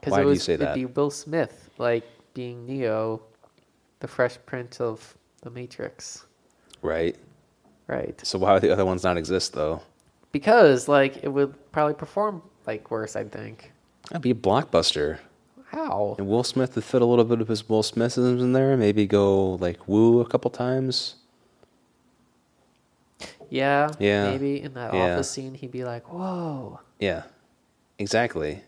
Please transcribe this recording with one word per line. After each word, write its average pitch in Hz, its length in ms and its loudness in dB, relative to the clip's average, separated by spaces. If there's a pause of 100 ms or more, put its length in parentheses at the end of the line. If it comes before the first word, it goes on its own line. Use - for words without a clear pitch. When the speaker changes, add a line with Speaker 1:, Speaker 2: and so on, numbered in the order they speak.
Speaker 1:
'Cause - 100 -4
Speaker 2:
Why 98 80 4
Speaker 1:
it - 40 4
Speaker 2:
do 143 40 4
you - 40 6
Speaker 1:
was, - 120 2
Speaker 2:
say 87 100 0
Speaker 1:
it'd - 140 0
Speaker 2:
that? 73 80 -2
Speaker 1:
be 127 100 -4
Will 143 240 -2
Smith, - 680 -6
like, 117 260 0 (300)
being 120 320 -12
Neo, 113 560 -4 (800)
the 123 80 -12
Fresh 123 380 -2
Prince 123 360 -12
of 113 360 -8 (240)
the 120 80 -18
Matrix. - 760 -16 (560)
Speaker 2:
Right. 82 340 -2 (720)
Speaker 1:
Right. - 380 -8
Speaker 2:
So - 120 -6
why 95 160 6
would 95 80 6
the - 100 4
other 95 140 2
ones 92 180 -2
not 90 140 0
exist, 85 360 -4
though? 76 280 -4 (500)
Speaker 1:
Because, 151 560 6
like, 135 360 2
it 143 60 -4
would 139 240 0 (180)
probably 151 220 0
perform, 196 480 -6 (260)
like, 107 240 -8
worse, 110 240 -6
I 107 80 -6
think. 107 480 -16 (380)
Speaker 2:
That'd 170 120 -8
be 123 100 0
a 120 40 2
blockbuster. 82 840 0 (480)
Speaker 1:
How? 104 500 -4
Speaker 2:
And 98 100 -6
Will 117 160 0
Smith 131 320 -4
would 110 80 -4
fit 127 180 0
a 120 40 4
little 120 200 6
bit 117 160 0
of 107 60 -4
his 110 220 -4
Will 110 140 2
Smithisms 123 580 0
in 127 120 2
there. 135 240 4
Maybe 104 300 4
go, 98 460 4
like, 87 340 -4
woo 113 320 6
a 120 80 2
couple - 240 0
times. 127 640 -4 (2250)
Speaker 1:
Yeah, 143 500 0
Speaker 2:
Yeah. 101 320 2
Speaker 1:
maybe 139 300 -4
in 139 120 -12
that 120 200 -8
Speaker 2:
Yeah. 90 200 2
Speaker 1:
office 87 160 -2
scene, 131 240 -10
he'd 131 180 -14
be 123 140 -8
like, 120 260 -12
"Whoa." 170 680 -8 (200)
Speaker 2:
Yeah, 85 240 -4 (720)
exactly. 101 720 -2